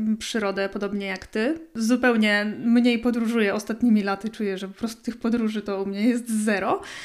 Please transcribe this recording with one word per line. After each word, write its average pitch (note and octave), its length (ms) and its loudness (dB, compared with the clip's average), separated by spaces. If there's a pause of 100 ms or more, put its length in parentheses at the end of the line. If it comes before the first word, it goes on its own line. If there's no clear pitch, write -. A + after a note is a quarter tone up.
(180)
przyrodę, G3 500 -2
podobnie G3+ 380 -4
jak F#3+ 200 -8
ty. B3+ 340 -2 (140)
Zupełnie A3 800 2 (100)
mniej A#3+ 340 4
podróżuję A3+ 560 2
ostatnimi A3 480 2
laty, G3 260 -2
czuję, G3+ 300 -4
że G3 100 -8
po G3 60 -14
prostu - 280 -8
tych A#3 140 -8
podróży A3 460 0
to G3 200 -4
u G3 40 -2
mnie G3+ 220 0
jest A3+ 360 0
zero. G#3+ 380 0 (220)